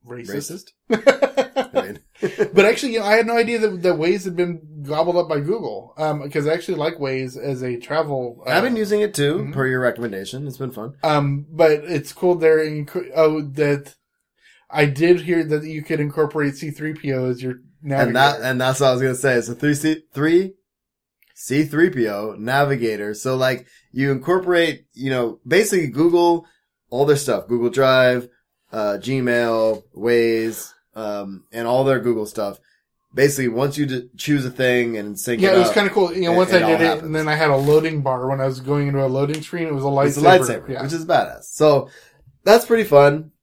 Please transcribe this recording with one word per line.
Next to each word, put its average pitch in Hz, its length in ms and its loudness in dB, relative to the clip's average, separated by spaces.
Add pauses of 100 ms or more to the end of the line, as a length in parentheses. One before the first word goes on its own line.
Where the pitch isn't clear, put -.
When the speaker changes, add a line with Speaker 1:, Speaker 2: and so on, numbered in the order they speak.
Speaker 1:
Racist. 147 640 -12 (180)
Speaker 2:
Racist? 269 800 0
Speaker 1:
<laughs> - 40 -20
Speaker 2:
I 262 80 -2
mean 202 180 -14 (480)
<laughs> - 60 -12
Speaker 1:
But 190 100 6
actually, 233 300 0
you 226 60 0
know, 202 40 -6
I 208 120 4
had 226 100 2
no 233 100 -2
idea 233 220 0
that, 196 240 -2
that 180 140 2
Waze 180 280 0
had 175 120 -8
been 156 460 -6
gobbled 160 340 0
up 170 120 0
by 151 120 -2
Google, 143 580 -6
um, 147 320 -4
'cause 147 160 -2
I 156 80 0
actually 175 240 -6
like 160 180 -4
Waze 131 400 -6
as 127 260 -6
a 123 160 -4
travel, 139 680 -6
uh, 127 40 -4
Speaker 2:
I've 170 120 2
been 240 140 0
using 208 260 0
it 208 100 -2
too, 143 280 0
Speaker 1:
Mm-hmm. 139 120 -8
Speaker 2:
per 135 140 -2
your 127 140 0
recommendation. 117 680 -6
It's 131 100 -12
been 131 160 -8
fun. 110 300 -12
Speaker 1:
Um, 143 480 0
but 160 220 4
it's 151 420 -4
cool 180 220 0
there. 160 220 4
Inc-, 151 560 -6
oh, 156 280 2
that 143 520 -2 (760)
I 151 160 2
did 160 360 4
hear 165 220 0
that 151 200 -2
you 156 180 -10
could 151 180 -4
incorporate 147 560 -2
C 156 140 -8
three 151 240 -8
P 139 180 -6
O 127 160 -2
as 123 140 -6
your 127 140 -6 (260)
navigator. 139 260 0
Speaker 2:
And 117 80 0
that, 139 260 4
and 127 180 -2
that's 131 200 0
what 139 80 4
I 127 40 4
was 123 100 0
gonna 131 120 0
say. 127 200 0
It's 117 140 0
a 120 60 -8
three 147 200 0
C, 156 280 -2 (100)
three 170 420 2 (800)
C 143 300 -2
three 151 260 2
P 120 180 -2
O 104 300 -6
navigator. 113 760 -2
So, 131 220 -4
like, 131 300 -2 (260)
you 139 180 0
incorporate, 170 840 0
you 135 160 -6
know, 120 360 -2
basically 180 420 2
Google, 170 580 2 (440)
all 127 160 0
their 147 100 4
stuff, 117 320 -4
Google 120 220 0
Drive, 127 580 2 (440)
uh, 104 280 -2
Gmail, 117 840 0 (120)
Waze, 113 760 0 (220)
um, 101 580 -10
and 117 140 -6
all 127 180 2
their 135 160 2
Google 110 260 -2
stuff. 101 320 -6 (560)
Basically, 135 340 2
once 139 300 -2
you 147 80 0
d-, 127 320 -8
choose 143 260 -2
a 123 60 -6
thing 123 480 0
and 101 200 -10
sync 120 220 -4
Speaker 1:
Yeah, 190 120 4
Speaker 2:
it 185 40 6
Speaker 1:
it - 40 8
was 175 80 4
Speaker 2:
up, - 60 -2
Speaker 1:
kinda 202 160 2
cool. 180 220 2
You 180 100 -2
know, 170 120 2
Speaker 2:
it, - 20 4
Speaker 1:
once 180 160 4
Speaker 2:
it 180 100 6
Speaker 1:
I - 20 0
Speaker 2:
all - 80 2
Speaker 1:
did 160 100 2
it, - 20 4
Speaker 2:
happens. 160 220 0
Speaker 1:
and 156 80 -6
then 156 140 -2
I 151 80 0
had 156 140 2
a 139 60 4
loading 151 460 2
bar 131 260 -2
when 135 140 -4
I - 40 0
was 131 140 -4
going 143 280 -2
into 139 140 -2
a 135 60 0
loading 139 320 -2
screen. 165 260 -6
It 156 80 -6
was 135 100 -4
a - 20 0
lightsaber. 139 220 2
Speaker 2:
It's 139 100 -2
a - 20 -2 (340)
lightsaber, - 140 -10
Speaker 1:
Yeah. 131 140 -8
Speaker 2:
which 139 100 -6
is 165 140 -8
badass. 95 380 0
So 147 440 2 (560)
that's 233 220 6
pretty 226 180 2
fun. 143 460 4 (120)